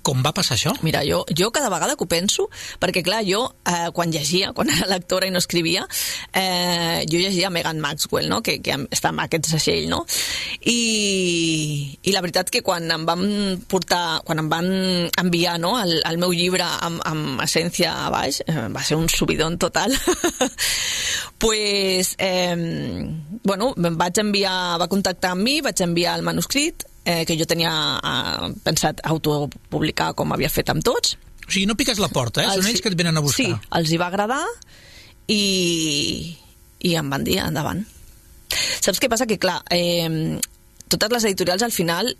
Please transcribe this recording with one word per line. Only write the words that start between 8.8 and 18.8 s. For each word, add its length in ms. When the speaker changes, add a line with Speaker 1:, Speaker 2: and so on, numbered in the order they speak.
Speaker 2:
està 200
amb 100
aquest 280
segell, 420
no? 160
I, 1400
i 120
la 80
veritat 280
que 140
quan 260
em 160
van 200
portar, 560
quan 160
em 100
van 680
enviar, 420
no, 240
el, 220
el 120
meu 140
llibre 320
amb, 400
amb 380
Essència 500
a 40
baix, 380
eh, 240
va 120